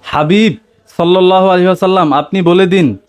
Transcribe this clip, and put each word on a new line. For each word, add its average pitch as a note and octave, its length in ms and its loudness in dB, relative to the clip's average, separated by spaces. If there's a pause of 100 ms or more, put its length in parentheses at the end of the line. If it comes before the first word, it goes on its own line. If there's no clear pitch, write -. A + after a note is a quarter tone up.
হাবিব F3 520 0 (420)
সাল্লাল্লাহু F#3 500 2
আলাইহি F3+ 200 0
ওয়াসাল্লাম, F#3 460 0
আপনি D3+ 300 -4
বলে F3 240 2
দিন E3 320 0 (100)